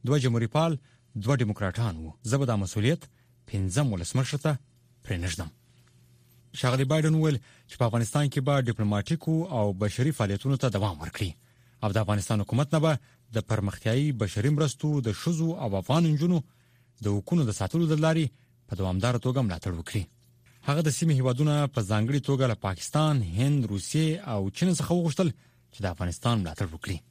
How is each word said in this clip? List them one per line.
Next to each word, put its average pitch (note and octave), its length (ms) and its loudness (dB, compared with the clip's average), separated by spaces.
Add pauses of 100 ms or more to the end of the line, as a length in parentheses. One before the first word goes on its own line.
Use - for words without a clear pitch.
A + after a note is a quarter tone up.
دوه C3 200 2
جمهوري A#2 320 2
پال، D#3+ 220 2 (380)
دوه A2+ 260 0
ډیموکراټان G#2 560 -2
وو. D#2+ 140 -10 (180)
زه C3+ 80 2
به C3+ 80 2
دا A#2 100 0
مسؤلیت G#2 460 0 (460)
پنځم G2 460 -2
ولسمشر B2+ 440 -2
ته D#3 140 0 (540)
پرېنږدم.» E2+ 440 -6 (1080)
ښاغلي C3 320 2
بایدن D#3 240 2
وویل D#3 220 2 (320)
چې - 100 -18
په B2 60 4
افغانستان A#2 440 0
کې C#3+ 180 -2
به C#3 200 4
ډیپلوماټیکو A2 680 0 (240)
او G#2 160 2
بشري G#2+ 380 0
فعالیتونو A2+ 460 0
ته C3 120 0
دوام G2 300 -2
ورکړي E2 320 -6 (520)
او G#2+ 80 0
د G2+ 60 0
افغانستان G#2 440 0
حکومت C3+ 320 0
نه D#3+ 60 4
به D#3+ 120 4 (440)
د - 20 2 (140)
پرمختیایي A2 600 0
بشري G#2+ 380 0
مرستو، D3+ 400 0 (120)
د A2+ 80 0 (120)
ښځو E3 280 0 (140)
او A#2 60 -2 (120)
افغان D#3+ 300 2
نجونو D#3+ 320 2 (600)
د G#2 120 0
حقونو C#3+ 300 2
د A2 140 0
ساتلو D#3+ 280 0
د D#3 80 2 (100)
لارې D#3+ 200 4 (420)
په - 120 -10
دوامداره F#2+ 460 0
توګه B2+ 220 2
ملاتړ F2+ 280 -4
وکړي. E2+ 280 -4 (640)
هغه D3 160 2
د D#3 140 4
سیمې E3 220 2
هیوادونه C3 360 2 (200)
په B2 60 0
ځانګړي A2 460 0
توګه C3+ 240 2
له G#2+ 40 0 (100)
پاکستان، D3 500 0 (220)
هند، C#3 340 2
روسیې D3+ 380 0 (240)
او G2 240 0
چین F#3 120 2 (100)
څخه C3+ 120 -2
وغوښتل F3 380 2 (440)
چې - 80 -20
د G2 120 -2
افغانستان F#2 500 -2
ملاتړ E2+ 260 -4
وکړي. D#2+ 280 -8 (140)